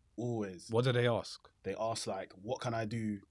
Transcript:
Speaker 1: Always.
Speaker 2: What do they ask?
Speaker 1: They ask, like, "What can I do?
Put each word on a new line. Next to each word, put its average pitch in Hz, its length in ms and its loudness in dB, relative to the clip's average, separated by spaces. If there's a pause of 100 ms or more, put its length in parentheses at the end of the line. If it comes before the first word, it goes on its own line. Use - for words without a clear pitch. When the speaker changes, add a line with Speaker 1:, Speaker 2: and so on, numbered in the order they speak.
(160)
Speaker 1:
Always. 107 540 -2
Speaker 2:
What 117 140 6
do 131 80 6
they 120 160 4
ask? - 400 -2 (140)
Speaker 1:
They 95 160 -2
ask, 113 280 -2
like, 95 340 -6
"What 113 200 -4
can 127 120 -2
I 113 120 0
do? 107 360 -2 (100)